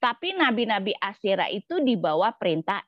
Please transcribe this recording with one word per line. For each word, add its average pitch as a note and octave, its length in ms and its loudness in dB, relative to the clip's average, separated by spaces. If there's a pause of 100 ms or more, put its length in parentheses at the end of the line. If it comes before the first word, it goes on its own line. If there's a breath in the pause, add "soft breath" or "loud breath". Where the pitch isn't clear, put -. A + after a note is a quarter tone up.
tapi E4+ 320 -2
nabi-nabi A3 640 0
Asyera F#3+ 480 -2
itu E4 320 -4
dibawa G3 560 2
perintah E3+ 520 -2